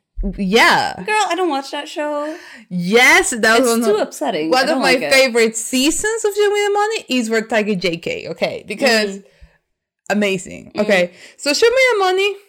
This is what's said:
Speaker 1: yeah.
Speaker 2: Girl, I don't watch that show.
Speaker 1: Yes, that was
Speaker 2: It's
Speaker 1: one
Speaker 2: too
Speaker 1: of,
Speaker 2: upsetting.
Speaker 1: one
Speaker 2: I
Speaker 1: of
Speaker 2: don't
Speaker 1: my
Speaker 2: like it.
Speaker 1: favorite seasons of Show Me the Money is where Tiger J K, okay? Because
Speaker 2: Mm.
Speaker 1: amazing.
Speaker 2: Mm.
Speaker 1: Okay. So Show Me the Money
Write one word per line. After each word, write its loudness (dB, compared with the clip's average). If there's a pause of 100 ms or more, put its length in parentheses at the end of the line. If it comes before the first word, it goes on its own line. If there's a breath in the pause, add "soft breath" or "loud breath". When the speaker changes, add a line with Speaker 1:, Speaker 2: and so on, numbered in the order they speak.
(380)
Speaker 1:
yeah. 0 (100)
Speaker 2:
Girl, -2
I -4
don't -2
watch -6
that -10
show. -6 (320 loud breath)
Speaker 1:
Yes, 4
that 2
was 4
Speaker 2:
It's 2
Speaker 1:
one 2
Speaker 2:
too 2
Speaker 1:
of, -2
Speaker 2:
upsetting. -4
Speaker 1:
one 2
Speaker 2:
I 2
Speaker 1:
of 0
Speaker 2:
don't 0
Speaker 1:
my 4
Speaker 2:
like 0
it. 0
Speaker 1:
favorite 2
seasons -2
of 0
Show 2
Me 0
the 0
Money -2
is 0
where 0
Tiger 0
J -2
K, -8
okay? -6
Because 0
Speaker 2:
Mm. -20 (840 soft breath)
Speaker 1:
amazing. -4
Speaker 2:
Mm. -4
Speaker 1:
Okay. 0 (240 loud breath)
So -4
Show 4
Me 2 (120)
the 0
Money 0 (140)